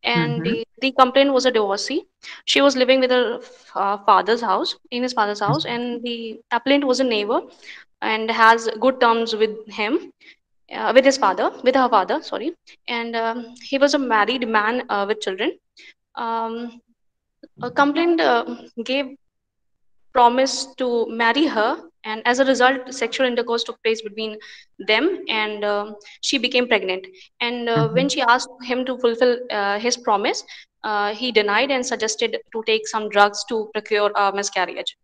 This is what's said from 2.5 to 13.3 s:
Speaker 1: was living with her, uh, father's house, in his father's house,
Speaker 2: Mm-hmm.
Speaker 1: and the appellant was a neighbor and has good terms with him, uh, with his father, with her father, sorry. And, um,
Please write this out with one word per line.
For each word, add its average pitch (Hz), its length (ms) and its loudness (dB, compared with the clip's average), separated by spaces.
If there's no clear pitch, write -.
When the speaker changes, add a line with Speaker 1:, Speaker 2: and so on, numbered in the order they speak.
Speaker 1:
was 277 140 6
living 254 240 4
with 254 120 2
her, 240 280 0
uh, 196 320 -2
father's 208 360 4
house, 220 340 -2
in 247 120 -4
his 247 100 -4
father's 208 260 -2
house, 226 260 0
Speaker 2:
Mm-hmm. 240 100 -6
Speaker 1:
and 240 280 -6
the 233 380 -8
appellant 277 340 2
was 254 140 0
a 269 60 2
neighbor 208 360 0
and 220 280 -2
has 226 400 4
good 254 180 2
terms 226 360 2
with 214 200 0
him, 220 420 -4
uh, 214 220 -2
with 254 120 8
his 269 120 4
father, 214 340 0
with 254 120 2
her 262 140 4
father, 214 320 2
sorry. 240 320 -8
And, 233 280 -6
um, 233 460 -6